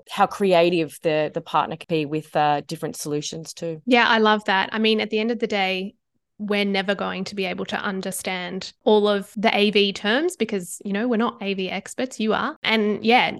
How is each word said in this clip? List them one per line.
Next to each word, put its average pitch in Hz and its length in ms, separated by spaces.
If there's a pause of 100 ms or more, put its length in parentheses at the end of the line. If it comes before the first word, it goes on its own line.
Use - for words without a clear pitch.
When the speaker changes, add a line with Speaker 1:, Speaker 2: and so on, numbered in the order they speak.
Speaker 1:
how 202 160
creative 175 760
the, 151 320
the 165 80
partner - 340
can - 140
be 156 160
with, 151 300
uh, 147 260
different 160 340
solutions 151 580
too. 165 320
Speaker 2:
Yeah, 240 220
I 220 120
love 214 260
that. 190 260
I 220 80
mean, 220 220
at 214 80
the 214 100
end 226 120
of 233 80
the 233 80
day, 190 480 (420)
we're 202 280
never 196 300
going 190 300
to 208 100
be 196 100
able 185 200
to - 120
understand 185 920 (140)
all 208 240
of 202 260
the 214 200
A 208 160
V 202 200
terms 254 460
because, 196 480
you 202 80
know, 214 160
we're 226 80
not 233 240
A 196 140
V 185 140
experts, - 500
you 214 140
are. 208 300
And 214 400
yeah, 220 360